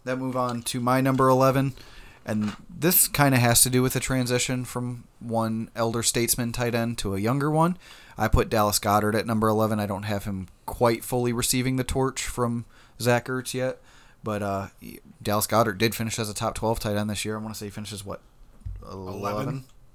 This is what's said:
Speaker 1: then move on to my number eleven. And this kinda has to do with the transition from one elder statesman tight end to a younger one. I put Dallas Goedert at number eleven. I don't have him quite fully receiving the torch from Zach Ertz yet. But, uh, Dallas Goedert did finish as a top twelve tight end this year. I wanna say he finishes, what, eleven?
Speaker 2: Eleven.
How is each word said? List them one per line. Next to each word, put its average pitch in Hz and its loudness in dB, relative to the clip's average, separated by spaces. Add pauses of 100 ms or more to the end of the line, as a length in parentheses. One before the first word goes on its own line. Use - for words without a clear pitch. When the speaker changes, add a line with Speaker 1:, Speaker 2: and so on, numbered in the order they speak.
Speaker 1:
then 127 -2
move 131 -4
on 123 -2
to - -6
my 123 4
number 131 6
eleven. 135 4 (520)
And 107 -2 (120)
this 160 2
kinda 139 4
has 120 6
to 131 4
do 127 2
with 127 0
the 131 -2
transition 127 -2
from 123 -8 (140)
one 113 -4
elder 117 0
statesman 117 0
tight 120 -2
end 117 -2
to 98 -4
a 98 -2
younger 139 0
one. 160 2 (400)
I 110 0
put 107 4
Dallas 104 2
Goedert 104 2
at 101 0
number 110 2
eleven. 107 2
I 104 -2
don't 98 -6
have 104 -4
him 95 -8 (160)
quite 117 0
fully 123 0
receiving 127 0
the 127 -2
torch 131 -2
from 117 -2 (340)
Zach 120 2
Ertz 127 -6
yet. 127 -4 (460)
But, 104 -2
uh, 98 -2 (560)
Dallas 107 0
Goedert 107 2
did 110 2
finish 113 -4
as 107 -4
a 104 -8
top 110 -2
twelve 110 -2
tight 104 -2
end 104 -2
this 101 -4
year. 107 -6
I 107 -8
wanna 110 -10
say 104 -10
he 101 -10
finishes, 104 -12
what, 98 -10 (640)
eleven? 95 -10
Speaker 2:
Eleven. 107 -4 (320)